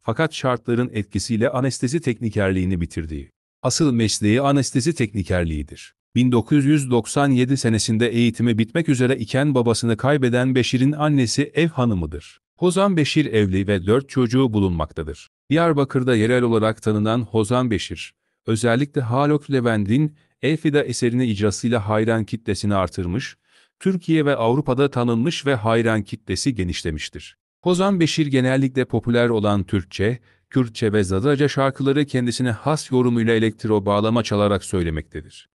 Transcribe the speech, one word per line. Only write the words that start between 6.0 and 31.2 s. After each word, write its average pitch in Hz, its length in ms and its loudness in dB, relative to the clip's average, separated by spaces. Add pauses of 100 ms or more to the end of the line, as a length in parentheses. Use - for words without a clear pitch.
Bin 123 160 4
dokuz 135 340 2
yüz 143 260 2
doksan 139 400 0
yedi 127 260 2
senesinde 113 500 0
eğitimi 117 500 0
bitmek 160 320 -2
üzere 127 280 2
iken 135 380 -2
babasını 117 420 2
kaybeden 127 580 0
Beşir'in 131 360 2
annesi 143 640 0
ev 165 120 2
hanımıdır. 92 720 -4 (180)
Hozan 185 400 2
Beşir 147 280 2
evli 101 420 0
ve 95 180 0
dört 131 240 2
çocuğu 127 440 2
bulunmaktadır. 82 760 -2 (200)
Diyarbakır'da 139 680 2
yerel 120 280 2
olarak 110 380 0
tanınan 110 380 0
Hozan 117 520 0
Beşir, - 420 -6 (340)
özellikle 120 540 0
Haluk 143 500 0
Levent'in 120 640 0 (260)
Elfida 147 420 0
eserini 123 420 0
icrasıyla 107 640 0
hayran 110 340 2
kitlesini 104 520 -4
artırmış, 92 600 -4 (420)
Türkiye 165 460 0
ve 139 100 2
Avrupa'da 127 560 0
tanınmış 120 540 -2
ve 139 100 2
hayran 113 460 0
kitlesi - 540 -6
genişlemiştir. 87 840 -8 (240)
Hozan 180 380 0
Beşir 156 280 0
genellikle 131 580 0
popüler 120 440 0
olan 104 340 0
Türkçe, 101 560 -2 (300)
Kürtçe 113 440 -2
ve 107 100 2
Zazaca 131 440 0